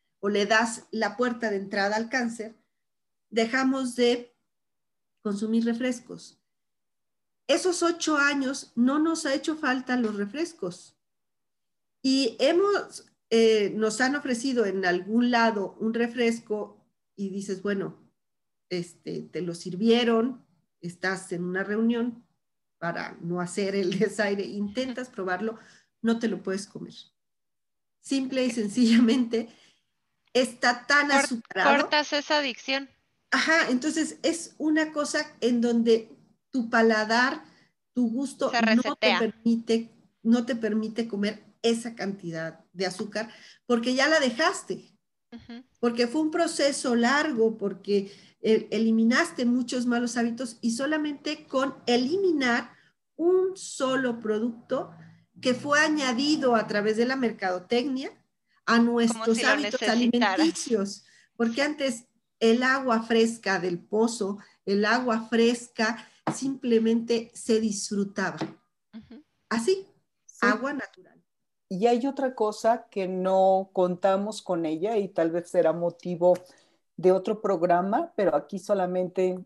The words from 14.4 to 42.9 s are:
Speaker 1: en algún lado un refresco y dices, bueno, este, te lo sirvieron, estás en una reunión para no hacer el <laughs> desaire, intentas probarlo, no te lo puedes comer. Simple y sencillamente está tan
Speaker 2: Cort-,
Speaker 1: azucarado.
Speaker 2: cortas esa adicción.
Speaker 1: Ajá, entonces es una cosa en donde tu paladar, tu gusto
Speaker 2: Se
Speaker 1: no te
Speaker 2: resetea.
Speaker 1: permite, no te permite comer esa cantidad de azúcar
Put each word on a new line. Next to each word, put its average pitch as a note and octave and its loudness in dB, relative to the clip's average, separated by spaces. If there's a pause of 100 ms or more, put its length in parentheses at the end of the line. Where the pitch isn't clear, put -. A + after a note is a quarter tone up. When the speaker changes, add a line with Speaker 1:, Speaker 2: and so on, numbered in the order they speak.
Speaker 1:
en F#3+ -2
algún G3 0
lado A3+ 0
un A3 -2
refresco A#3 -4 (300)
y G3 -6
dices, G3 -8
bueno, G3 -4 (720)
este, E3+ -8
te F3+ -10
lo F3 -6
sirvieron, A3+ 0 (360)
estás F#3 -6
en F3 -6
una F3+ -4
reunión A3+ -2 (520)
para E3+ -8
no F3 -4
hacer F#3+ -4
el F#3+ 0
<laughs> F3 -2
desaire, G3+ -2
intentas A#3+ -6
probarlo, G3 -6 (440)
no A3+ 2
te A#3+ -2
lo F3+ -4
puedes G3 -6
comer. - -16 (1080)
Simple C4 -2
y B3 0
sencillamente A#3 2 (840)
está B3 0
tan C#4+ 4
Speaker 2:
Cort-, C#4 4
Speaker 1:
azucarado. C#4 2
Speaker 2:
cortas D4 0
esa D4+ 0
adicción. C4+ -4 (420)
Speaker 1:
Ajá, D#4 2
entonces C#4+ -2
es - -2
una D#4 0
cosa D4+ -4 (160)
en A#3+ 2
donde A#3 2 (360)
tu A#3 -2
paladar, A3+ 2 (500)
tu A#3+ 0
gusto C4 -4
Speaker 2:
Se A#3+ 0
Speaker 1:
no - -
te A3 4
Speaker 2:
resetea. G#3+ 2
Speaker 1:
permite, A3+ -2 (320)
no A#3 4
te C4 -4
permite A3 -4
comer G3+ -6 (180)
esa A3+ -2
cantidad E3+ -8 (100)
de F#3 -4
azúcar G#3 -6 (360)